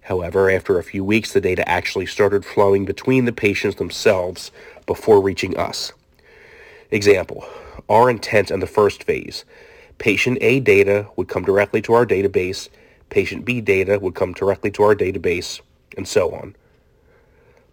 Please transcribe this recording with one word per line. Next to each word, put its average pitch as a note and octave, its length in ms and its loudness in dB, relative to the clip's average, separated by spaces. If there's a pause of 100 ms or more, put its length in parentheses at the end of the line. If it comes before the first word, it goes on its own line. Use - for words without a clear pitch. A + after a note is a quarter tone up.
However, F#2 460 0
after F#2+ 300 2
a E2+ 60 -4
few G2 180 -6
weeks, G#2+ 300 0
the G2 80 2
data F2+ 280 -2
actually F2+ 380 -2
started G2+ 380 0
flowing G2 400 2
between B2+ 400 0
the A#2+ 80 -2
patients G2+ 420 -2
themselves F#2 760 -2 (340)
before G2 340 4
reaching F#2+ 360 -2
us. - 360 -6 (1000)
Example, G2+ 520 2 (440)
our A#2 200 6
intent G#2+ 440 0
in F#2+ 80 -4
the F2+ 80 -6
first G2+ 340 2
phase, A1+ 420 -6 (540)
patient A#2+ 420 0
A B2 200 2
data G2+ 560 2
would F2+ 100 -4
come F#2 180 -6
directly G2+ 380 0
to A2+ 120 2
our A#2+ 120 4
database, F#2+ 640 -2 (420)
patient F#2+ 340 -2
B B2 160 -4
data G2 380 0
would F#2 160 -4
come F#2 180 -4
directly G2 380 -2
to G2+ 140 2
our G#2 100 6
database, F#2 680 -4 (360)
and F#2+ 100 -10
so F2+ 240 0
on. - 240 -14 (1200)